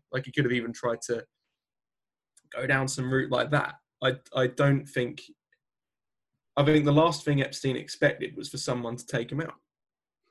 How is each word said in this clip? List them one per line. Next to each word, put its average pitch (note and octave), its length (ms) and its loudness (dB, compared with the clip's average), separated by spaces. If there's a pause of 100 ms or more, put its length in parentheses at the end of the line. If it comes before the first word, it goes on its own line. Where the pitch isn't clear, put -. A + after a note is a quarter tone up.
(120)
Like, C3+ 140 -6
he B2+ 60 -16
could C#3 140 0
have A#2+ 80 0
even A#2 180 -2
tried A#2 320 -6
to A#2 220 -4 (1300)
go B2+ 140 -6
down C3+ 220 0
some C3 240 -4
route C3 200 0
like B2 200 0
that. - 240 0 (260)
I, C3 180 0 (140)
I B2 140 2
don't C#3 380 2
think, C3+ 360 -6 (1300)
I C#3+ 80 6
think D3+ 220 6
the C#3+ 80 4
last D#3+ 320 4
thing C#3+ 160 2
Epstein C3 340 -2
expected - 640 -2
was B2+ 100 -10
for - 100 -12
someone B2 380 -6
to A#2+ 100 -14
take A#2+ 260 -4
him C#3 100 -4
out. E3 140 -10 (760)